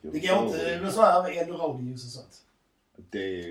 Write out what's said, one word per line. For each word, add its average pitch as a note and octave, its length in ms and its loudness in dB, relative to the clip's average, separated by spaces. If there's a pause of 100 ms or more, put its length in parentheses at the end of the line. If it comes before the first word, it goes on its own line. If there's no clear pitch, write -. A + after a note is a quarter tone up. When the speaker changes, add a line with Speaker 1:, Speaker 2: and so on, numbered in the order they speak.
Speaker 1:
Det D3+ 80 -12
Speaker 2:
vi D#3 160 -4
Speaker 1:
går G3 180 2
inte G#3+ 140 -2
Speaker 2:
föredrar. E3+ 240 -4
Speaker 1:
med G3 100 -4
sån A3 120 6
här - 260 6
Eldorado-juice D#3+ 640 -4
och A#2+ 160 -14
sånt. - 340 -18 (640)
Speaker 2:
Det F#2+ 300 -6 (100)